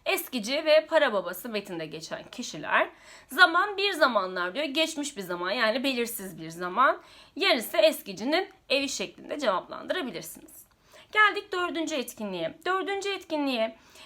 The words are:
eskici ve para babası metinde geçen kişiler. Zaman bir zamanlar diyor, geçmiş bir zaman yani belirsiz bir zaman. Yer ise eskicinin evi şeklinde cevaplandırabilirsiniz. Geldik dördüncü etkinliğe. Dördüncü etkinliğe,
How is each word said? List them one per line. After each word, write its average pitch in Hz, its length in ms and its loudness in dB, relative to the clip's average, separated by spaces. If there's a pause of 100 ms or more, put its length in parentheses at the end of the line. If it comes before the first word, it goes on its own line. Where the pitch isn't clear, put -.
eskici 277 580 -2
ve 311 220 6
para 294 260 4
babası 185 360 -4
metinde 196 380 -6
geçen 156 440 -10
kişiler. 240 580 0 (400)
Zaman 359 480 4
bir 392 160 0
zamanlar 185 600 2
diyor, 285 100 -2
geçmiş 294 520 -2
bir 196 60 -8
zaman 175 280 -4
yani 240 340 2
belirsiz 226 560 -4
bir 160 100 -10
zaman. 180 520 2 (340)
Yer 349 200 4
ise 233 220 -2
eskicinin 302 720 2 (200)
evi 277 200 0
şeklinde - 500 -8
cevaplandırabilirsiniz. - 1300 -4 (460)
Geldik 415 400 2
dördüncü 330 420 -2
etkinliğe. 208 720 -6
Dördüncü 392 420 -2
etkinliğe, 277 680 -2 (300)